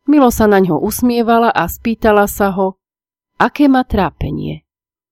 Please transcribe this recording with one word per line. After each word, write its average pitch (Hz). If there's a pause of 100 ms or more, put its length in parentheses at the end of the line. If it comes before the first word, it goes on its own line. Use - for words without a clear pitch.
milo 277
sa 220
naňho 190
usmievala 233
a 165
spýtala 208
sa 196
ho, 190 (560)
aké 262
má 262
trápenie. 151 (480)